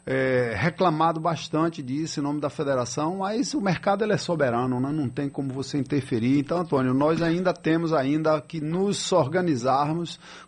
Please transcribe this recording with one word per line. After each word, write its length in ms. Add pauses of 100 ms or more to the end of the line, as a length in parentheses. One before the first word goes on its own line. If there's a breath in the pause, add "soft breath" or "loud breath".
é, 500
reclamado 640
bastante 600
disso 380
em 40
nome 160
da 100
federação, 680
mas 380
o 60
mercado, 420
ele 100
é 40
soberano, 600
né? 120
Não 180
tem 180
como 240
você 280
interferir. 580
Então, 220
Antônio, 340
nós 300
ainda 280
temos 400
ainda 480
que 220
nos 500
organizarmos, 1080 (280 loud breath)